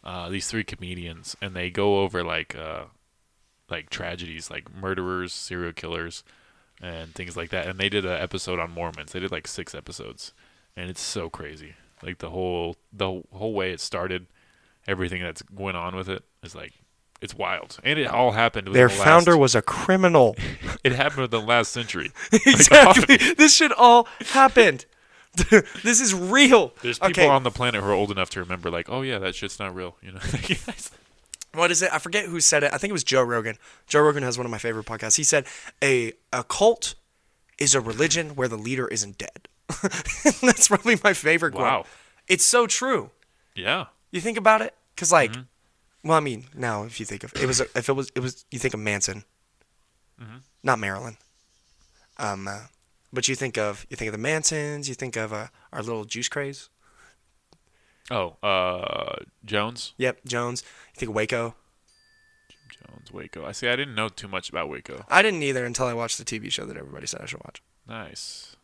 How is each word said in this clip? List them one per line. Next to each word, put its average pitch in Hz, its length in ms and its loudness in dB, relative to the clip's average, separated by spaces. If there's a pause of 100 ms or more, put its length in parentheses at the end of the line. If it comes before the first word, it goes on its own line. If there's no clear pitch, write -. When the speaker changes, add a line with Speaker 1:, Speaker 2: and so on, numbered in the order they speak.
Speaker 1:
uh, 90 280 -12
these 98 180 -8
three 113 160 -6
comedians, 87 760 -14
and 95 120 -12
they 90 140 -6
go 101 320 0
over, 92 240 -2
like, 82 320 -6
uh, 80 280 -12 (840)
like, 80 220 -10
tragedies, 85 600 -12
like - 240 -16
murderers, 92 600 -6
serial 87 400 -10
killers, 82 500 -10 (560)
and 82 340 -14
things 90 220 -12
like 85 140 -10
that. 87 160 -6
And 92 120 -10
they 98 120 0
did 101 160 -2
an 90 120 -4
episode 92 400 -8
on 85 120 -6
Mormons. 80 420 -10
They 92 80 -10
did, 92 100 -6
like, 82 160 -10
six - 280 -14
episodes, - 580 -16 (420)
and 90 140 -12
it's 90 140 -12
so 85 260 -8
crazy. 76 460 -16 (280)
Like, 90 180 -10
the 80 100 -10
whole, 87 460 -4 (180)
the 95 260 -4 (100)
whole 107 220 -8
way 95 200 -2
it 85 80 -10
started, 92 460 -6 (640)
everything 92 340 -4
that's 85 200 -10 (100)
went 98 240 -8
on 87 180 -8
with 92 140 -8
it 95 160 -8 (180)
is, - 120 -18
like, - 180 -18 (500)
it's - 120 -14
wild. 90 500 -6
And 151 140 0
it 139 80 -2
all 120 260 2
happened 110 360 0
within 104 120 6
Speaker 2:
Their 123 80 10
Speaker 1:
the 101 60 2 (100)
Speaker 2:
founder 170 280 8
Speaker 1:
last 160 80 8
Speaker 2:
was 131 140 6
a 117 60 4
criminal. 170 760 4 (240)
Speaker 1:
<laughs> - 220 -10
It 127 100 2
happened 135 280 -2
within 117 220 -2
the 107 40 -8
last 117 240 2
century. 110 500 -8
Speaker 2:
<laughs> - 120 -2
Speaker 1:
Like, 226 140 6
Speaker 2:
Exactly. 262 560 12
Speaker 1:
obviously. 269 320 6
Speaker 2:
This 302 200 8
shit 294 180 4
all 240 360 8 (220)
happened. 233 560 6 (500)
<laughs> - 140 2 (340)
This 226 160 2
is 214 140 0
real. 214 680 6
Speaker 1:
There's 120 180 -4
people 190 120 2 (140)
Speaker 2:
Okay. 147 40 8
Speaker 1:
on 135 140 6
the 123 80 0
planet 117 320 -2
who 101 80 0
are - 20 4
old 101 180 2
enough 95 200 -4
to 95 100 -8
remember, 87 300 -6
like, 85 180 -6
"Oh, 131 140 -6
yeah, 131 160 -6
that 95 160 -6
shit's - 240 -10
not 95 160 -10
real." 90 260 -12
You 95 120 -20
know? 92 120 -16
<laughs> - 1300 -10
Speaker 2:
What 175 180 0
is 170 120 0
it? 185 100 0
I 156 60 -2
forget 185 260 -4
who 170 160 -6
said 147 220 4
it. 143 100 0
I 139 60 -4
think 202 120 -4
it - 40 -4
was 147 100 -6
Joe 131 180 2
Rogan. 117 340 -4 (300)
Joe 147 140 2
Rogan 147 220 2
has 123 160 -4
one 123 80 -6
of 117 40 -8
my 110 80 -8
favorite 110 280 -6
podcasts. 110 300 -2
He 156 80 -2
said, 143 200 2 (400)
"A, 123 300 2 (180)
a 123 100 -4
cult - 520 0 (640)
is 143 160 4
a 139 80 2
religion 147 520 -2
where 127 140 -2
the 113 80 -6
leader 123 320 -6
isn't 104 300 -8
dead." - 280 -16 (220)
<laughs> - 140 -10 (600)
That's - 260 4
probably 214 360 4
my 202 80 6
favorite 160 400 0
quote. 185 120 -2
Speaker 1:
Wow. 120 200 0 (440)
Speaker 2:
It's 185 180 2
so 240 200 4
true. 247 440 -4 (440)
Speaker 1:
Yeah. 135 320 -4 (240)
Speaker 2:
You 180 120 -6
think 220 160 -4
about 220 240 4
it? 226 120 -8 (220)
'Cause, 175 160 0
like, 131 200 4
Speaker 1:
Mm-hmm. - 760 -18
Speaker 2:
well, 160 80 4
I 156 40 4
mean, 127 340 -8
now 113 300 -6
if 113 140 -16
you 110 80 -10
think 101 180 -12
of, - 160 -16
it 135 60 -2
was, 127 140 0
a, 123 60 -2 (100)
if 120 120 -4
it 139 40 0
was, 135 240 -4
it 127 40 -4
was, 127 300 -10
you 131 80 -12
think 123 160 -4
of 107 60 -8
Manson, 101 440 -6 (960)
Speaker 1:
Mm-hmm. 117 180 -20 (260)
Speaker 2:
not 127 160 2
Marilyn. 107 360 -8 (1000)
Um, 98 300 -6
uh, 101 140 -12 (500)
but 123 160 -4
you 135 60 -2
think 123 240 -6
of, 104 320 -4
you 131 60 -14
think 113 120 -8
of 104 40 -8
the 107 100 -10
Mansons, 147 680 -4
you 127 60 -10
think 123 220 -10
of, 110 160 -8
uh, 107 160 -10 (240)
our 110 100 -10
little 110 220 -8
juice 113 240 -8
craze. 139 400 -10 (1400)
Speaker 1:
Oh, 95 320 -6
uh, 92 760 -4 (280)
Jones? 107 540 -6
Speaker 2:
Yep, 127 280 -4
Jones. 120 360 -6 (320)
You - 40 -20
think 117 120 -8
of 104 60 -8
Waco? 117 380 -4 (1160)
Speaker 1:
Jones, - 420 -20
Waco. 82 340 -16
I 101 60 -12
see. 120 160 -6
I 123 80 0
didn't 135 180 -8
know 107 140 -4
too - 200 -14
much 92 200 -10
about 82 200 -6
Waco. 65 400 -14
Speaker 2:
I 180 140 6
didn't 190 200 -2
either 131 220 -4
until 120 220 -4
I 120 80 -4
watched 117 240 -6
the 117 60 -16
T 113 140 -10
V 107 120 -12
show - 160 -8
that - 100 -14
everybody 71 300 -16
said - 160 -10
I - 40 -16
should - 180 -14
watch. - 180 -20 (260)
Speaker 1:
Nice. - 760 -16